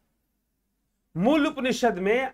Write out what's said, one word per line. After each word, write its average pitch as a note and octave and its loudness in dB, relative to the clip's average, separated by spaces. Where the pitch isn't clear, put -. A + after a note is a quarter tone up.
मूल C#4+ 2
उपनिषद B3 -2
में A#3 -2